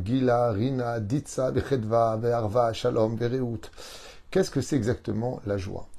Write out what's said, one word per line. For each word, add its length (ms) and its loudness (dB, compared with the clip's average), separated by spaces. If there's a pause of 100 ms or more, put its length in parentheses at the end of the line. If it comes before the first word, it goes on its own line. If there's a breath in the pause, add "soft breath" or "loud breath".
gila, 500 4
rina, 500 0
ditsa, 500 -2
bechedva, 640 2
be'arva, 560 2
shalom, 460 2
bereut. 520 -2 (600 loud breath)
Qu'est-ce 200 2
que 120 0
c'est 160 0
exactement 680 -2
la 120 0
joie ? 300 -6 (120)